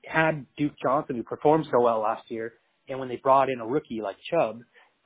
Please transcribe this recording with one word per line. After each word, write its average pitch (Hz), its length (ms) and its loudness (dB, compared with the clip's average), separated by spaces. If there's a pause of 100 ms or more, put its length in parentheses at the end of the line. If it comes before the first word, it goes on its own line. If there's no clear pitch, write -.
had 156 360 0 (120)
Duke 147 240 -2
Johnson, 135 360 -2
who 110 60 -6
performed 151 460 2
so 123 120 4
well 117 180 4
last 110 300 -4
year, 117 240 -8 (340)
and 135 120 -8
when 131 100 -8
they 120 80 -8
brought 135 320 4
in 127 100 -4
a 113 80 -8
rookie 123 340 -4
like 98 140 -6 (160)
Chubb, 120 300 -2 (440)